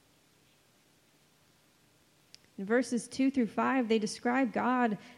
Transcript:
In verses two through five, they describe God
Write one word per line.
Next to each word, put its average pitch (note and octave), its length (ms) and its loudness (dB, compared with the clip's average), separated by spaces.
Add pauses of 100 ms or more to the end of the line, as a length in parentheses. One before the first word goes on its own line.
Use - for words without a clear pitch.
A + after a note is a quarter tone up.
(2500)
In G3 80 -8
verses A#3+ 440 0
two C4+ 220 0
through A#3 180 0
five, A#3+ 400 0
they A3+ 100 2
describe A#3+ 540 -2
God A#3 440 0 (220)